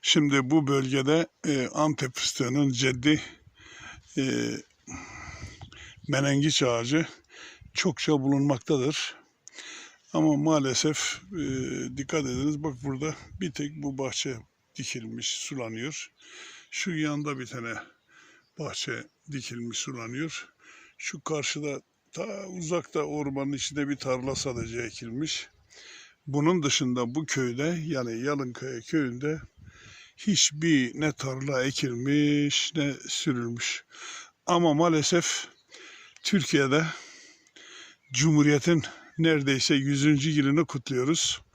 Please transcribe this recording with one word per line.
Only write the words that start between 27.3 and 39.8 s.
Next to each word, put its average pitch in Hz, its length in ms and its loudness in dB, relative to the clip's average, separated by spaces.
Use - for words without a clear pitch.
yani 123 400 -4
Yalınkaya 131 560 -4
köyünde 147 600 -2
hiçbir 151 840 2
ne 151 100 2
tarla 135 520 -2
ekilmiş, 143 1120 2
ne 143 180 0
sürülmüş. 120 800 -2
Ama 170 280 6
maalesef 165 720 2
Türkiye'de 147 600 4
Cumhuriyet'in 147 720 6
neredeyse 143 580 4
yüzüncü 143 540 4